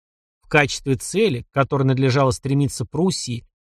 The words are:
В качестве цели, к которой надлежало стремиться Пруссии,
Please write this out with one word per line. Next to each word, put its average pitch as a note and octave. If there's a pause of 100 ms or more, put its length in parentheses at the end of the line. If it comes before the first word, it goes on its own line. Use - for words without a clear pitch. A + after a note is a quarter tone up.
(420)
В -
качестве C#3
цели, E3+
к -
которой C#3
надлежало C3
стремиться C#3
Пруссии, C#3 (180)